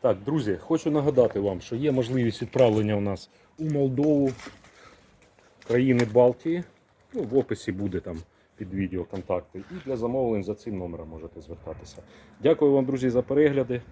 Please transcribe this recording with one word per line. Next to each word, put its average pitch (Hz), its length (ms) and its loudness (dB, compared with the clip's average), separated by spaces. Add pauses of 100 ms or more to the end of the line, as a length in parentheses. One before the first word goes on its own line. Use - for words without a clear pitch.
Так, 110 240 2
друзі, 120 360 0
хочу 160 300 0
нагадати 135 480 2
вам, 98 220 -2
що - 140 -10
є 143 160 0
можливість 123 500 0
відправлення 110 540 2
у 101 60 0
нас 101 280 -6 (300)
у 156 100 -4
Молдову, 139 600 2 (1400)
країни 123 460 2
Балтії. 127 500 4 (500)
Ну, 220 100 -6
в 123 140 0
описі - 340 -2
буде 92 280 -4
там 85 180 -10 (400)
під 95 160 -12
відео 92 300 -4
контакти. 92 560 -8
І 98 140 -16 (120)
для 131 120 -4
замовлень 117 460 -2
за 101 120 -6
цим 101 220 -10
номером 82 320 -10
можете 80 320 -16
звертатися. 80 560 -16 (460)
Дякую 147 280 4
вам, 135 140 4
друзі, 131 240 0
за 120 120 2
перегляди. 135 600 2 (100)